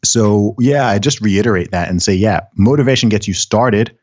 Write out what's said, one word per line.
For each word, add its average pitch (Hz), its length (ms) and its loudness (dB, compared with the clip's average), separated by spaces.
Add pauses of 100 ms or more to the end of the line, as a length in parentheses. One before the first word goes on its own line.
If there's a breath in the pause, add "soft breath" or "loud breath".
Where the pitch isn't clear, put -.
So 104 560 0
yeah, 135 280 2
I 101 120 0
just 127 220 -2
reiterate 101 500 0
that 87 180 -4
and 90 120 -2
say, 101 120 0
yeah, 95 280 0 (140)
motivation 127 540 2
gets 101 180 -2
you 98 60 -4
started, 110 680 0